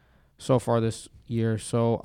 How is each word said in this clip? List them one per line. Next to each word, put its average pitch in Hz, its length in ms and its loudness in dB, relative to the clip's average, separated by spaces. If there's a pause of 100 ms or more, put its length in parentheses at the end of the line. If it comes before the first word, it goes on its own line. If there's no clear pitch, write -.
(380)
so 127 220 2
far 117 200 2
this 113 300 -2 (180)
year. 113 300 0
So 117 480 0